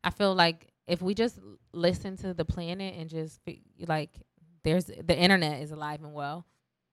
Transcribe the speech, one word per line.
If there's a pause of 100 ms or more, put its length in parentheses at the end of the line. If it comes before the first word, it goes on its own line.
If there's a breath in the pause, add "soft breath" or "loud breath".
I
feel
like (200)
if
we
just
l-, (160)
listen
to
the
planet
and
just
fe-, (260)
like, (520)
there's,
the
internet
is
alive
and
well. (480)